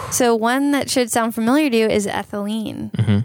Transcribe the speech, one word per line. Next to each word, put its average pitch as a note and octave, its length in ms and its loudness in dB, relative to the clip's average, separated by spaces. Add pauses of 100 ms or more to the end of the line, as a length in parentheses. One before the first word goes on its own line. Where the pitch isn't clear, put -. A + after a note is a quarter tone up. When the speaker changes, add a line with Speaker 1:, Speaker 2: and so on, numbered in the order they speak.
(100)
Speaker 1:
So A#3+ 240 2
one B3+ 380 0
that C#4 180 -2
should B3 200 0
sound A3+ 240 0
familiar C4 360 2
to A3+ 60 2
you A3 120 4
is G#3 180 0
ethylene, G#3 840 -6
Speaker 2:
Mm-hmm. G2+ 320 2